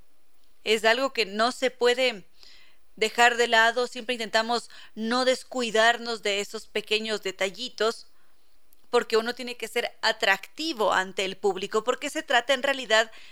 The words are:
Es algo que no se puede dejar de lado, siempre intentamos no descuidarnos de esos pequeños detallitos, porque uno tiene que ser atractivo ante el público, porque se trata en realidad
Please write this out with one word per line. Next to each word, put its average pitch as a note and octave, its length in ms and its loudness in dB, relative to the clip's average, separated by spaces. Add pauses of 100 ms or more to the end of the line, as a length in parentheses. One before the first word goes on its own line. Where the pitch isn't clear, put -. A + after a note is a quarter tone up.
(640)
Es G#3+ 200 2
algo B3 280 2
que G#3+ 140 -2
no A3 260 0
se B3+ 180 -2
puede A#3+ 540 0 (720)
dejar A#3 400 4
de A#3 100 4
lado, A#3 400 4
siempre B3 280 -6
intentamos A3+ 560 -2 (240)
no A#3 300 -2
descuidarnos A#3 960 0
de G3+ 180 0
esos G#3 260 -8
pequeños G#3+ 560 -2
detallitos, G3 840 -4 (840)
porque A3+ 260 2
uno A3+ 180 -2
tiene A#3+ 220 -10
que A3 120 -10
ser - 340 -4
atractivo A3 880 0
ante F#3 320 0
el F#3+ 120 -6
público, G3+ 480 -2
porque B3+ 260 -4
se D#4 120 -6
trata C4 320 2
en B3+ 80 -2
realidad A#3+ 480 2 (220)